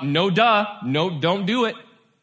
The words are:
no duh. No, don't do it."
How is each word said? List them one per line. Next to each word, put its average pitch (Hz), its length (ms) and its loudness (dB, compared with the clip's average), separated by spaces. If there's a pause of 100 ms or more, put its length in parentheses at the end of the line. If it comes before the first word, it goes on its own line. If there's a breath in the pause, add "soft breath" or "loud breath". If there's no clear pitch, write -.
no 151 260 0
duh. 214 380 4 (180)
No, 151 340 -2
don't 175 280 -2
do 233 180 0
it." 220 100 -6 (480)